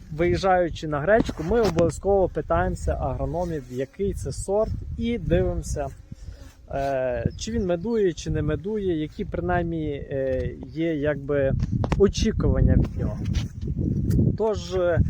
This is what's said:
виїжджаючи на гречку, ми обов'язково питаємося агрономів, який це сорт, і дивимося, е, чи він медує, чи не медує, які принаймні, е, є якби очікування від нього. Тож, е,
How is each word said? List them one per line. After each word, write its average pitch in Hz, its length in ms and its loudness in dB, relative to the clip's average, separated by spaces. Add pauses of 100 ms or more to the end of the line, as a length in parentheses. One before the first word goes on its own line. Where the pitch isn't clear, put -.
(120)
виїжджаючи 175 760 2
на 147 120 -2
гречку, 190 440 2
ми 220 180 2
обов'язково 180 680 2
питаємося 170 640 0
агрономів, 143 760 -4
який 135 440 -4
це - 180 -6
сорт, 208 400 -2 (260)
і 233 200 -2
дивимося, 165 720 0 (840)
е, 131 680 0
чи - 140 -8
він 226 140 -2
медує, 185 480 0
чи - 160 -8
не 156 120 0
медує, 165 600 -2
які 165 240 -6
принаймні, 170 680 -2
е, 131 640 -4 (120)
є 160 280 -2
якби 143 580 0 (440)
очікування 139 760 4
від 123 240 2
нього. - 200 -2 (1200)
Тож, 190 380 -2
е, 175 240 2 (100)